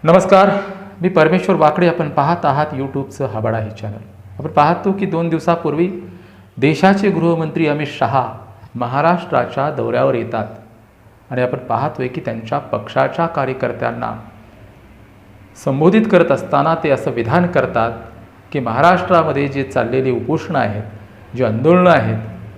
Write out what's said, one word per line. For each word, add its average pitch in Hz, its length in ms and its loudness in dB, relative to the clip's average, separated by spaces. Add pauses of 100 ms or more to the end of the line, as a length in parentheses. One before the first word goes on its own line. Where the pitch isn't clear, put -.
नमस्कार, 190 460 6 (520)
मी 180 80 2
परमेश्वर 175 460 4
वाकडे. 156 320 4
आपण 160 220 0
पाहत 151 360 0
आहात 147 280 2
YouTube-चं 135 520 -6
हाबाडा 110 320 -4
हे 107 120 -6
चॅनल. 104 240 -12 (460)
आपण 139 80 -10
पाहतो 170 440 2
की 196 140 -2
दोन 170 240 -2
दिवसापूर्वी 165 640 0 (680)
देशाचे 190 520 4
गृहमंत्री 165 580 0
अमित 147 200 -2
शहा 120 460 -2 (420)
महाराष्ट्राच्या 139 960 0
दौऱ्यावर 127 440 0
येतात 113 300 -4 (840)
आणि 127 120 -4
आपण 127 160 -2
पाहतोय 127 500 -4
की - 140 -8
त्यांच्या 113 380 -6
पक्षाच्या 135 680 -2
कार्यकर्त्यांना 120 880 -4 (1500)
संबोधित 165 460 4
करत 170 200 4
असताना 147 440 0
ते 165 140 -4
असं 135 220 0
विधान 123 360 0
करतात 120 440 0 (600)
की 147 80 -2
महाराष्ट्रामध्ये 156 880 2
जे 139 160 -4
चाललेली 127 480 0
उपोषणं 135 480 -2
आहेत, 107 240 -2 (540)
जी 127 60 0
आंदोलनं 151 460 4
आहेत 113 280 2 (400)